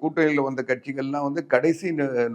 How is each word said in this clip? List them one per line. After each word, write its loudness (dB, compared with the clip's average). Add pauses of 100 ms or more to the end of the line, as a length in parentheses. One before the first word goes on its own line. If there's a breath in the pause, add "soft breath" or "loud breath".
கூட்டணியில 2
வந்த -2
கட்சிகள்லாம் -4
வந்து -4
கடைசி 2
நொ-, 0